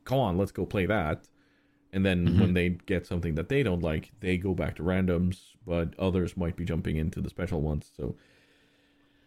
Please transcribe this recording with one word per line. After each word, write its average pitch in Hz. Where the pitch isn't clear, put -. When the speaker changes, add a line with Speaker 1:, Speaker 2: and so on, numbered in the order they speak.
Speaker 1:
Come 135
on, 95
let's 98
go 95
play 95
that." 85
And 95
then 90
Speaker 2:
Mm-hmm. 85
Speaker 1:
when 90
they 87
get 87
something 85
that 82
they 139
don't 90
like, 80
they 92
go 92
back 85
to 76
randoms, 90
but 85
others 90
might 87
be 85
jumping 82
into 80
the -
special 85
ones. 76
So -